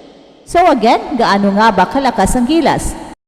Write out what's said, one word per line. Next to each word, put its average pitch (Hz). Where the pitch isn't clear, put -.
So 349
again, 269
gaano 202
nga 220
ba 185
kalakas 254
ang 240
Gilas? 285